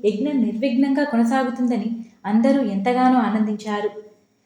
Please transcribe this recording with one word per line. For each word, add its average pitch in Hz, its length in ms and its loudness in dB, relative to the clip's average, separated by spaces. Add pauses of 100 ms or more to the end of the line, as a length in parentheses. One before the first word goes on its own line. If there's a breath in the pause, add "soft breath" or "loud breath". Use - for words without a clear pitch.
యజ్ఞం 254 320 0
నిర్విఘ్నంగా 269 680 0
కొనసాగుతుందని 233 1000 -2 (200 loud breath)
అందరూ 254 360 4
ఎంతగానో 247 560 2
ఆనందించారు. 208 720 -2 (560)